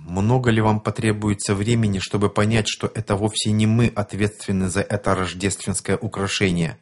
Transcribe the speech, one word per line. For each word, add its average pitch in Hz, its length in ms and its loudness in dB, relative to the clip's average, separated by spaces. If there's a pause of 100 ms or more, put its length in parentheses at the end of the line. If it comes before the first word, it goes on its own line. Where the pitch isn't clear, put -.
много 113 440 2
ли 110 100 4
вам 107 200 4
потребуется 104 760 -2
времени, 104 460 2
чтобы 101 280 0
понять, 107 400 0
что - 240 -4
это 110 220 -4
вовсе 107 380 0
не 107 140 2
мы 113 200 4
ответственны 98 840 -2
за 95 120 0
это 98 340 0
рождественское 92 840 -2
украшение, 95 840 -2